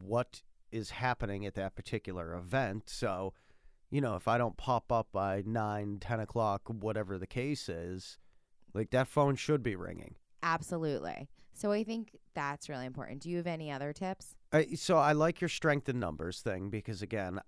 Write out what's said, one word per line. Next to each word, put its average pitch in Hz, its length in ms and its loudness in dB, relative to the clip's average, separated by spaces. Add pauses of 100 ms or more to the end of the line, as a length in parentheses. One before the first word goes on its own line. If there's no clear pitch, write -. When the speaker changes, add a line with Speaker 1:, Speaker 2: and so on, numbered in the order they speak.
Speaker 1:
what 110 400 0 (300)
is 110 160 -4
happening 107 560 0
at 101 100 -4
that 95 220 -2
particular 90 580 -4
event. 101 540 -2
So, 95 460 -2 (560)
you 143 100 0
know, 117 160 0
if 90 100 -8
I 117 120 6
don't 120 180 2
pop - 340 0
up 113 220 4
by 98 320 2
nine, 104 560 0
ten 117 180 0
o'clock, 107 480 0
whatever 104 520 -2
the 92 80 -4
case 131 420 -2
is, 87 480 -6 (560)
like, 107 180 0
that 131 160 6
phone 143 300 4
should 147 260 2
be 107 140 0
ringing. 87 380 -10 (280)
Speaker 2:
Absolutely. 156 840 -2 (240)
So - 200 -2
I 214 120 2
think 226 320 -6 (180)
that's 147 360 -4
really 127 160 -4
important. 131 340 -8
Do 160 80 -8
you 175 80 -2
have 170 100 -2
any 160 240 -2
other 143 220 -4
tips? - 420 -6 (160)
Speaker 1:
I, 156 240 6
so 170 220 2
I 147 160 8
like 156 300 4
your 175 80 2
strength 143 400 2
in 123 100 0
numbers 82 400 -2
thing 95 300 -2
because, 104 320 -4
again, 95 460 -2